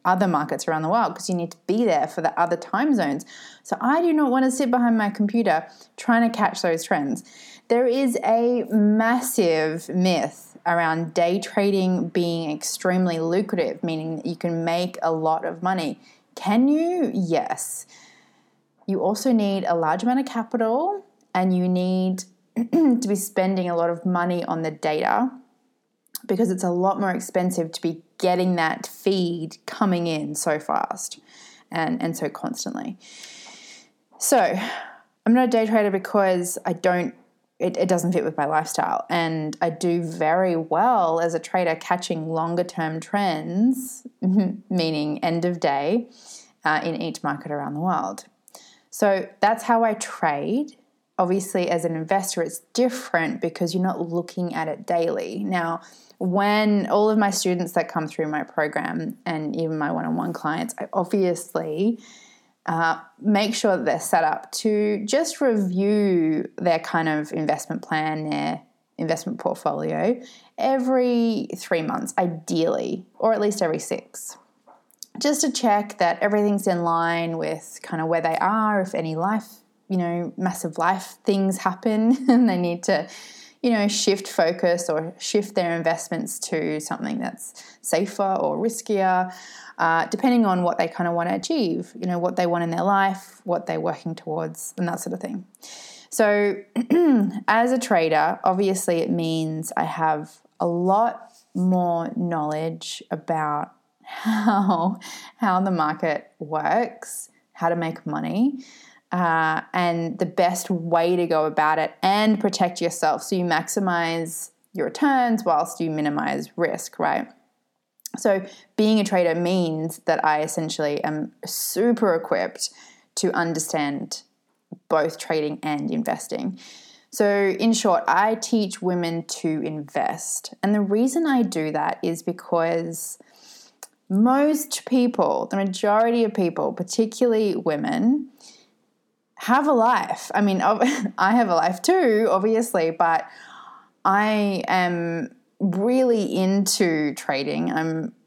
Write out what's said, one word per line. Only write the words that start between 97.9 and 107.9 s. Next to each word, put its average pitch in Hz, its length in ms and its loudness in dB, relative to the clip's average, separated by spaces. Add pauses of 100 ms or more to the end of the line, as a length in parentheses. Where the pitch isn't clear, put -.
obviously 185 540 2
it - 120 0
means 160 680 -2
I 165 60 0
have 156 480 -2 (280)
a 175 80 0
lot 185 640 0 (240)
more 180 600 2
knowledge 165 920 -4
about 156 640 -4 (140)
<laughs> - 160 -20
how, 202 960 0 (380)
how 185 240 2
the 190 100 0
market 156 680 0
works, 160 920 -2 (240)
how 170 160 0
to 170 60 2
make 165 300 -6